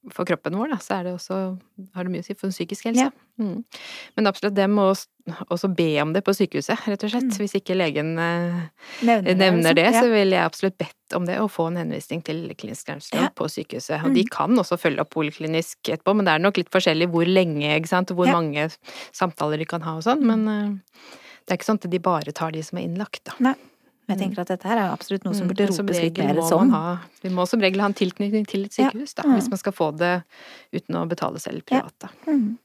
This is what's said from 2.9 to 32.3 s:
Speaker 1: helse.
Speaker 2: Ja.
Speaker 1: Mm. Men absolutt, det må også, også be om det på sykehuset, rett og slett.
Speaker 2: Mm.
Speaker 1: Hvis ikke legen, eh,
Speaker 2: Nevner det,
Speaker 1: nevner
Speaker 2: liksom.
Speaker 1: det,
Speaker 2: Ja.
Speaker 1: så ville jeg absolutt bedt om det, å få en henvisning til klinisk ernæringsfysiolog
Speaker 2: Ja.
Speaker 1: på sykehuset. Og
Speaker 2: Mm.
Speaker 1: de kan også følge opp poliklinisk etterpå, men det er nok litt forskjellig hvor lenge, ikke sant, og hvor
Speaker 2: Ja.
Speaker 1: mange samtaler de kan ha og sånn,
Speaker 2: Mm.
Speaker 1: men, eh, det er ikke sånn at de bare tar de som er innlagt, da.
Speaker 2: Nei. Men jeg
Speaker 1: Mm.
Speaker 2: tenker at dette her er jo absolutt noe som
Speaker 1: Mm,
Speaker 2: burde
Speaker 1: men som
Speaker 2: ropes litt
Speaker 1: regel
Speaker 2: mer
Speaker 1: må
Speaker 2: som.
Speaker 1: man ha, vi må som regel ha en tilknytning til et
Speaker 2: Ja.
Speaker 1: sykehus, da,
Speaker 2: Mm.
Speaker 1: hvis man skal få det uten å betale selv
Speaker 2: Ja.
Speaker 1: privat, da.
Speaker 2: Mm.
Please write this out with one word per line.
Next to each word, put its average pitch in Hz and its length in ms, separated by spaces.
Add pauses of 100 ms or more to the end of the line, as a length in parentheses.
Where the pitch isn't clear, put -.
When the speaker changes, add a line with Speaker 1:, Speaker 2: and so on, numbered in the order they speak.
Speaker 1:
helse. - 80
Speaker 2:
Ja. 269 80 (340)
Speaker 1:
Mm. 202 200 (520)
Men 214 120
absolutt, 196 260
det 196 160
må 202 220
også, - 160 (420)
også 175 260
be 160 240
om 156 140
det 196 100
på 196 120
sykehuset, 185 420 (100)
rett 202 160
og 214 60
slett. 247 140
Speaker 2:
Mm. 226 140
Speaker 1:
Hvis 202 220
ikke 185 160
legen, 160 440
eh, 170 500 (320)
Speaker 2:
Nevner 226 240
det, 185 120
Speaker 1:
nevner 175 360
Speaker 2:
liksom. - 20
Speaker 1:
det, 180 180
Speaker 2:
Ja. 226 80
Speaker 1:
så 247 120
ville 196 180
jeg 180 200
absolutt 190 260
bedt - 380
om 180 100
det, 175 140
å 214 100
få 165 180
en 175 100 (120)
henvisning 151 340
til 160 320
klinisk - 300
ernæringsfysiolog 151 380
Speaker 2:
Ja. 277 120
Speaker 1:
på - 140
sykehuset. - 540
Og 269 80
Speaker 2:
Mm. - 20
Speaker 1:
de 226 120
kan 196 300
også 175 240
følge 160 200
opp 156 100
poliklinisk 160 680 (140)
etterpå, 185 260
men 208 100
det 165 100
er 156 40
nok 196 180
litt 175 120
forskjellig 170 400
hvor 170 160
lenge, 170 380 (160)
ikke 170 80
sant, 180 240
og 175 60
hvor 180 100
Speaker 2:
Ja. - 60
Speaker 1:
mange 156 360 (440)
samtaler 156 440
de 160 80
kan 170 160
ha 160 160
og 160 60
sånn, 262 180
Speaker 2:
Mm. 262 40 (200)
Speaker 1:
men, - 20
eh, 208 300 (720)
det 185 60
er 180 40
ikke - 160
sånn 208 100
at 180 60
de 180 80
bare 165 360
tar 160 180
de 160 100
som 175 160
er 175 100
innlagt, 185 360
da. - 160
Speaker 2:
Nei. 262 160 (520)
Men 202 100
jeg 190 120
Speaker 1:
Mm. 196 60
Speaker 2:
tenker - 60
at 175 60
dette 185 160
her 220 140
er 196 100
jo - 80
absolutt - 300
noe 180 80
som 196 140
Speaker 1:
Mm, 180 40
Speaker 2:
burde 190 140
Speaker 1:
men 196 80
som 202 140
Speaker 2:
ropes 175 140
litt 165 160
Speaker 1:
regel - 100
Speaker 2:
mer 151 140
Speaker 1:
må 165 80
Speaker 2:
som. 175 200
Speaker 1:
man 165 120
ha, 175 180 (220)
vi 190 80
må 180 180
som 233 120
regel 190 200
ha 196 80
en 202 60
tilknytning 202 540
til 196 180
et - 140
Speaker 2:
Ja. 269 100
Speaker 1:
sykehus, 269 260
da, - 80
Speaker 2:
Mm. 285 120
Speaker 1:
hvis 202 140
man 190 80
skal 190 160
få 156 240
det 175 260 (500)
uten 170 220
å 170 120
betale - 320
selv - 300
Speaker 2:
Ja. 262 120
Speaker 1:
privat, - 180
da. - 80 (200)
Speaker 2:
Mm. 240 380